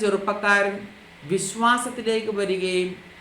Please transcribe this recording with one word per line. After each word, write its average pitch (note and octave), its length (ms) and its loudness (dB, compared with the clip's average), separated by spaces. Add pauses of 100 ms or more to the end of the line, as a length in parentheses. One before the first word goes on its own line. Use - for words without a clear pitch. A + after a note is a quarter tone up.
ചെറുപ്പക്കാരൻ G3+ 720 2 (580)
വിശ്വാസത്തിലേക്ക് A3+ 1040 0
വരികയും F#3 500 0 (320)